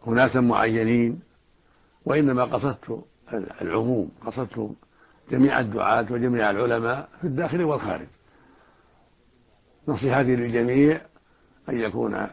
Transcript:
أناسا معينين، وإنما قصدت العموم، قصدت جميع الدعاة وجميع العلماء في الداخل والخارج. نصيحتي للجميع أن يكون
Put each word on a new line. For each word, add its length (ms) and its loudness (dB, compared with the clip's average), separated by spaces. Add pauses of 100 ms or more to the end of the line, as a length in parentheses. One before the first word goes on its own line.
أناسا 320 4
معينين، 800 2 (840)
وإنما 400 2
قصدت 600 -6 (560)
العموم، 500 -2 (160)
قصدت 440 -8 (600)
جميع 300 4
الدعاة 500 0
وجميع 400 0
العلماء 580 -2 (120)
في 60 -4
الداخل 380 -2
والخارج. 420 -4 (1800)
نصيحتي 480 2
للجميع 640 2 (680)
أن 120 -4
يكون 520 -4